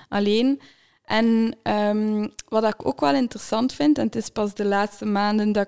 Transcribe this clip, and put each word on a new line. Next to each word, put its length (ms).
alleen. 520
En, 600
ehm, 640
wat 160
ik 240
ook 120
wel 140
interessant 600
vind, 240
en 80
het 100
is 140
pas 240
de 120
laatste 400
maanden 460
dat 160